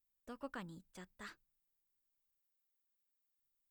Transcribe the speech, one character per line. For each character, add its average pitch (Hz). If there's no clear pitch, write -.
ど 247
こ 277
か 240
に 165
行 180
っ -
ち -
ゃ 180
っ 185
た。 208